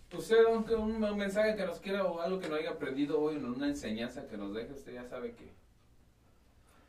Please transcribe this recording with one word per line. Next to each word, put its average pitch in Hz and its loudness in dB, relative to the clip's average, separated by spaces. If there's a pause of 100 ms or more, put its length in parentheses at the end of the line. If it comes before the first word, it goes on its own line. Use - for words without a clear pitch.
Pues, 180 -6
eh, 226 10
un, 226 4
un 214 0
mensaje 202 2
que 190 -2
nos 170 -4
quiera 196 0
o 170 -2
algo 185 0
que 165 -6
no 151 -2
haya 160 -2
aprendido 143 0
hoy, 151 2
una 131 -2
enseñanza 117 -4
que 104 -10
nos 101 -6
deje, 123 -6
usted 123 -14
ya 123 -10
sabe 120 -8
que - -20 (1400)